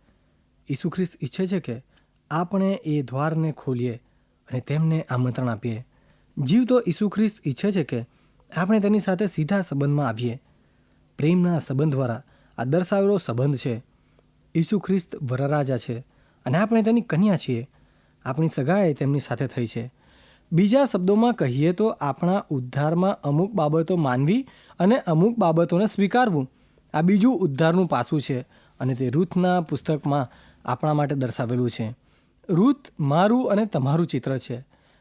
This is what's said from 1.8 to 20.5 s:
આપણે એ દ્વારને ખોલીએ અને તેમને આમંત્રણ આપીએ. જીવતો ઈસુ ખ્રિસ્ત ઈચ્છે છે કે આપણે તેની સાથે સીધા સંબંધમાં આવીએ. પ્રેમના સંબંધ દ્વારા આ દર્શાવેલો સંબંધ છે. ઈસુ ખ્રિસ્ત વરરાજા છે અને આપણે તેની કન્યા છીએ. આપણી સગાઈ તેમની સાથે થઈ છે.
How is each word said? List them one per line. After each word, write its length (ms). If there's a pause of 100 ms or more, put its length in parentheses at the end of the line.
આપણે 420
એ 300
દ્વારને 500
ખોલીએ 500 (480)
અને 100
તેમને 500
આમંત્રણ 380
આપીએ. 380 (520)
જીવતો 480
ઈસુ 220
ખ્રિસ્ત 400
ઈચ્છે 220
છે 140
કે 220 (500)
આપણે 240
તેની 180
સાથે 280
સીધા 340
સંબંધમાં 480
આવીએ. 340 (760)
પ્રેમના 400
સંબંધ 340
દ્વારા 300 (360)
આ 60
દર્શાવેલો 520
સંબંધ 400
છે. 280 (720)
ઈસુ 240
ખ્રિસ્ત 440
વરરાજા 540
છે 220 (480)
અને 120
આપણે 240
તેની 180
કન્યા 360
છીએ. 320 (560)
આપણી 240
સગાઈ 460
તેમની 260
સાથે 260
થઈ 200
છે. 260 (600)